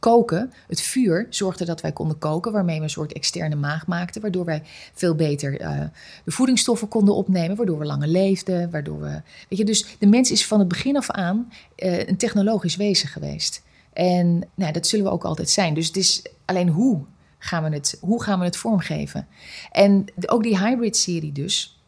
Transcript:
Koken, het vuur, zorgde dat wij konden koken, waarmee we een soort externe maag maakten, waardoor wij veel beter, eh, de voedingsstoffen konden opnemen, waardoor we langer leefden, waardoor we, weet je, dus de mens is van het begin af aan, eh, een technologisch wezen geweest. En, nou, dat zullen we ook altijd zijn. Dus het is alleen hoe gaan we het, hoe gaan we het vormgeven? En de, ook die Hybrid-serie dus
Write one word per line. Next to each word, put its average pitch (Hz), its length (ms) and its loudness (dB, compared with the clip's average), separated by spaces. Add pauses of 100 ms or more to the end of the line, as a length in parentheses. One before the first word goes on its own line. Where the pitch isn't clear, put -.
Koken, 233 500 4 (140)
het - 140 -4
vuur, 226 480 2
zorgde 185 360 -2
dat 165 160 -4
wij 156 100 -2
konden 156 260 -4
koken, 165 340 -2
waarmee 180 260 0
we 156 60 -4
een 156 60 -4
soort 151 240 -8
externe 156 420 -4
maag 147 320 -4
maakten, 175 340 -6
waardoor 185 240 -4
wij 156 160 -4 (320)
veel 170 220 0
beter, 147 440 -2
eh, 143 220 -4 (420)
de 170 80 -6
voedingsstoffen 240 560 2
konden 208 280 4
opnemen, 185 400 0
waardoor 196 240 0
we 151 60 -4
langer 143 220 -2
leefden, 180 640 2
waardoor 151 280 -6
we, 151 220 -8 (280)
weet 190 100 -4
je, 214 60 2
dus 214 340 -2
de 202 80 6
mens 247 240 6
is - 140 2
van 214 140 2
het 190 80 4
begin 262 300 0
af - 140 -4
aan, 202 400 -2 (240)
eh, 180 320 -2
een 190 100 0
technologisch 196 580 0
wezen 196 320 0
geweest. 147 560 -8 (300)
En, 180 600 2
nou, 175 160 -2
dat 165 160 -2
zullen 208 180 0
we 190 60 0
ook 170 140 -2
altijd 160 240 -4
zijn. 170 240 2
Dus 160 140 0
het 175 100 -4
is - 240 0 (240)
alleen 180 240 0
hoe 180 320 2 (360)
gaan 165 260 -4
we 156 60 -2
het, 147 320 -4
hoe 226 220 0
gaan 196 160 0
we 180 60 0
het 175 120 -2
vormgeven? 160 680 -2 (440)
En 196 340 6 (100)
de, 180 140 -6
ook 226 140 2
die 214 160 2
Hybrid-serie 190 720 0
dus 143 560 -6